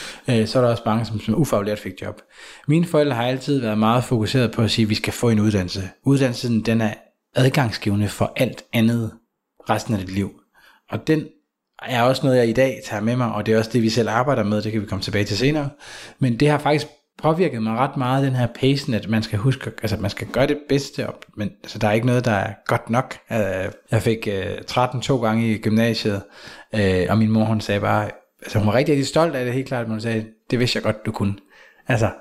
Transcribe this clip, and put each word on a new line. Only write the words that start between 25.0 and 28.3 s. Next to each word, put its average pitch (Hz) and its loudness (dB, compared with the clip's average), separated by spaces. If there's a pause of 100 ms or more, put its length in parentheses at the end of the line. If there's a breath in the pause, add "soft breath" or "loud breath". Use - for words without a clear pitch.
to 135 0
gange 113 2
i 101 -4
gymnasiet, 110 0 (520 loud breath)
øh, 95 2
og 104 4
min 110 4
mor, 110 4
hun 110 0
sagde 101 -2
bare, 104 0 (320)